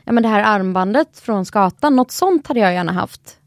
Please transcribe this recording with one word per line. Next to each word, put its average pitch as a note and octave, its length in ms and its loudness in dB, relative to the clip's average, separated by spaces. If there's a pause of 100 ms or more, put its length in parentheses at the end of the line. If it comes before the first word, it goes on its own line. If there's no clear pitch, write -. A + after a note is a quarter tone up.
ja, - 80 -4
men A#3 100 2
det A3+ 60 0
här G#3 140 2
armbandet G3 800 -2
från G3+ 240 -4
Skatan. G#3 520 0
Något B3+ 140 0
sånt F4+ 360 0
hade B3 140 -2
jag F#3 140 2
gärna F3 180 -4
haft. - 540 -8